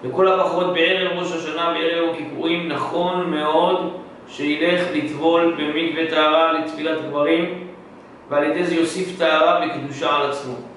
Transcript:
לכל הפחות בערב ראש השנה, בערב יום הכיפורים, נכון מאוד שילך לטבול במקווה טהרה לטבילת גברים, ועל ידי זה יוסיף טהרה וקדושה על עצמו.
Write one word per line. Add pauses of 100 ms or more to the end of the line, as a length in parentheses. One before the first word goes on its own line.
לכל
הפחות
בערב
ראש
השנה,
בערב
יום
הכיפורים,
נכון
מאוד (340)
שילך (120)
לטבול
במקווה
טהרה
לטבילת
גברים, (640)
ועל
ידי
זה
יוסיף
טהרה
וקדושה
על
עצמו. (240)